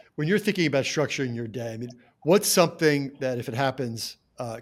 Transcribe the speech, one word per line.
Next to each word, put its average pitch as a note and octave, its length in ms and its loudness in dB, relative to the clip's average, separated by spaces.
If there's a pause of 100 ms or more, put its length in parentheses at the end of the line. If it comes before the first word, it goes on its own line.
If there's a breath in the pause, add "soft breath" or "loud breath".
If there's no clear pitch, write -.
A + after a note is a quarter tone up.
(160 loud breath)
when D3+ 120 -4
you're G#3 120 4
thinking F#3+ 280 0
about C3+ 180 2
structuring C3 500 -2
your A#2 120 -6
day, A#2 260 -8
I A2 40 -10
mean, A#2+ 120 -8 (340 soft breath)
what's G3+ 240 4
something D3 720 2
that B2+ 180 -2
if A#2+ 120 -6
it A2+ 60 -6
happens, B2+ 600 -4 (200)
uh, A#2 240 -10